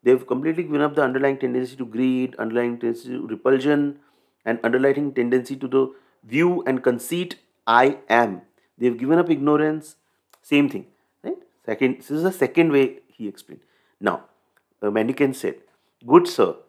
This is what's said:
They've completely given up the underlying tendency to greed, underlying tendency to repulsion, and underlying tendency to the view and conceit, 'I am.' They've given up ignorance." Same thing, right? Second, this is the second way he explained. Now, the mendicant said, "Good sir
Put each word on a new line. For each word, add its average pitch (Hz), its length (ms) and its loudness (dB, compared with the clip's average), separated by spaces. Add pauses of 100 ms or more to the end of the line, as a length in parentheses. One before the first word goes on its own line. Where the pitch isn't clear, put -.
They've 131 240 4
completely 160 380 -2
given 147 180 -2
up 147 120 0
the 151 80 2
underlying 135 360 0
tendency 127 380 -4
to 131 100 -8
greed, 127 500 -2
underlying 120 420 -4
tendency 117 300 -6
to 123 180 -10
repulsion, 139 720 0 (460)
and 113 180 -2
underlying 135 520 0
tendency 123 420 0
to 131 120 -10
the 131 260 0 (300)
view 165 420 0
and 127 160 -2
conceit, 170 540 -2 (300)
'I 127 320 4 (120)
am.' 110 320 2 (340)
They've 120 220 0
given 143 200 2
up 165 120 0
ignorance." 151 680 0 (460)
Same 143 260 2
thing, - 180 -8 (380)
right? 370 140 -8 (260)
Second, 127 360 -2
this - 100 -20
is 151 120 -2
the 185 100 0
second 160 380 2
way 139 360 2
he 107 220 -14
explained. - 340 -18 (360)
Now, 101 260 -4 (560)
the 104 100 -2
mendicant 131 460 -2
said, - 200 -6 (500)
"Good 175 220 4
sir 87 280 0 (120)